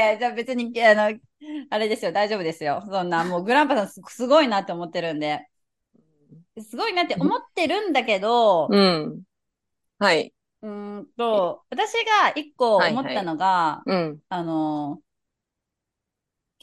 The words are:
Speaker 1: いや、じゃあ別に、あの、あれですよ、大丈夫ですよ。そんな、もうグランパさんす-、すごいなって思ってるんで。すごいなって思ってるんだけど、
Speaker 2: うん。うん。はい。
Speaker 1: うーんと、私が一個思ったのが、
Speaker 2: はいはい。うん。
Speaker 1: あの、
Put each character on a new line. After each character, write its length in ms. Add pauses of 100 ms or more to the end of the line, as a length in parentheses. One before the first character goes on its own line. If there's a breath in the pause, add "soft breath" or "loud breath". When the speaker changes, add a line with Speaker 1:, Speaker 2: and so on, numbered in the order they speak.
Speaker 1:
い 40
や、 60
じ 60
ゃ 40
あ 40
別 220
に、 180 (100)
あ 120
の、 240 (520 loud breath)
あ 80
れ 100
で 80
す 80
よ、 80
大 160
丈 80
夫 60
で 120
す 100
よ。 240
そ 140
ん 80
な、 140
も 160
う 20
グ 100
ラ 120
ン 40
パ 80
さ 60
ん 60
す-、 200
す 180
ご 140
い 80
な 120
っ 40
て 80
思 120
っ 60
て 120
る 100
ん 60
で。 280 (1160)
す 140
ご 120
い 60
な 80
っ 40
て 120
思 180
っ 40 (140)
て 140
る 220
ん 20
だ 120
け 140
ど、 520
Speaker 2:
う 60
ん。 40
う 40 (240)
ん。 140 (760)
は 160
い。 180 (300)
Speaker 1:
う 40
ー 340
ん 60 (120)
と、 500
私 240
が 420
一 200
個 220
思 260
っ 20
た 180
の 140
が、 100
Speaker 2:
は 400
い 40
は 60
い。 80
う 80
ん。 60 (120)
Speaker 1:
あ 120
の、 580 (1600)